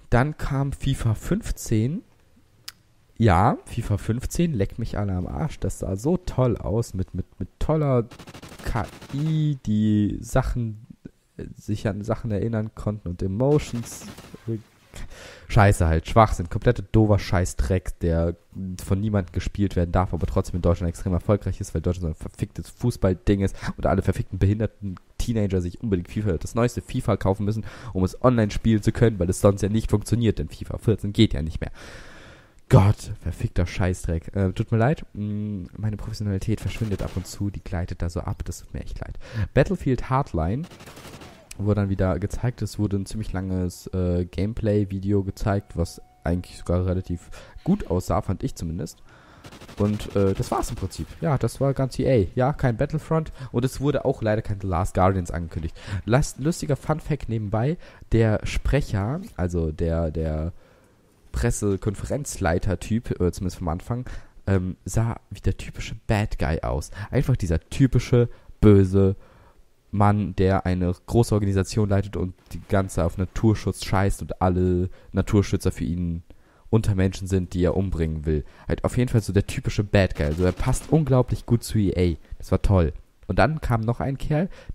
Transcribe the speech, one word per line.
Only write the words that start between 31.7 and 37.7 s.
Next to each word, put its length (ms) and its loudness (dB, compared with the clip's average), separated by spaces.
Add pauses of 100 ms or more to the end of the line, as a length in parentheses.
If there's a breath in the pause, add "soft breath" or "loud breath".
Gott, 520 6
verfickter 460 -2
Scheißdreck. 680 -2
Äh, 180 2
tut 200 -2
mir 60 2
leid, 360 0
mm, 520 -6 (100)
meine 200 -4
Professionalität 640 -4
verschwindet 420 -4
ab 120 -6
und 140 -6
zu, 220 -4
die 120 -10
gleitet 400 -6